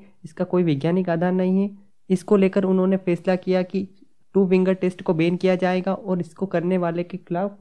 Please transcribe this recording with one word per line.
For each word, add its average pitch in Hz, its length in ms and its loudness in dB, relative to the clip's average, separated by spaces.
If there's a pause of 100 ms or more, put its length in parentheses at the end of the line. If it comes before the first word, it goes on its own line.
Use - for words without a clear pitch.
(240)
इसका 180 200 -6
कोई 180 180 0
वैज्ञानिक 170 460 0
आधार 170 240 0
नहीं 185 300 2
है। 202 80 -2 (400)
इसको 190 260 2
लेकर 190 280 2
उन्होंने 185 320 2
फैसला 185 400 -2
किया 185 260 0
कि 190 260 -6 (460)
टू 190 140 4
फिंगर 185 260 4
टेस्ट 185 280 -4
को 185 120 0
बैन 170 220 0
किया 185 180 2
जाएगा 185 400 -2
और 185 260 -4
इसको 175 260 -8
करने 180 320 0
वाले 170 240 -2
के 175 140 -10
खिलाफ 190 440 -6